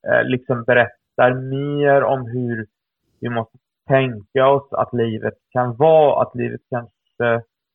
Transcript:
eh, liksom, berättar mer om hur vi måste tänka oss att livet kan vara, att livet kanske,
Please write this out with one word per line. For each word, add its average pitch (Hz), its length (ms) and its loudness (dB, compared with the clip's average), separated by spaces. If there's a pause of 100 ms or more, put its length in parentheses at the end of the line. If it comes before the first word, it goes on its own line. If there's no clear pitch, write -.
eh, 120 160 2
liksom, 123 400 -4
berättar 123 680 0
mer 139 680 0
om 131 220 -2
hur 117 400 -6 (540)
vi 117 80 -8
måste 117 300 -8 (300)
tänka 131 600 0
oss 139 240 0
att - 200 -4
livet 113 420 -4 (160)
kan 123 260 -4
vara, 156 460 4
att - 120 -4
livet 120 260 -8 (100)
kanske, 120 640 -4 (400)